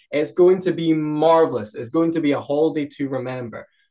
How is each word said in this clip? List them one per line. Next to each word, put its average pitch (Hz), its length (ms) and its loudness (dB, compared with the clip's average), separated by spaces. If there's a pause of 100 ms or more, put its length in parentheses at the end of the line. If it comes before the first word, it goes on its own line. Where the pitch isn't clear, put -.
(120)
it's 147 200 -2
going 180 300 4
to 180 100 -2
be 160 220 0
marvelous. 151 840 2
It's 120 140 -10
going 165 240 0
to 160 80 -2
be 147 100 0
a 127 80 0
holiday 147 460 -2 (100)
to 139 140 -6
remember. 127 580 -8 (240)